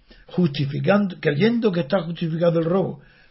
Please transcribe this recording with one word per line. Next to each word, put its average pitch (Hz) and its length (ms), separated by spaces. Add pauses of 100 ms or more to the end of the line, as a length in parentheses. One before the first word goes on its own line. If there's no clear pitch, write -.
(260)
justificando, 170 920
creyendo 208 540
que 175 80
está 180 220
justificado 165 580
el 160 60
robo, 180 340 (300)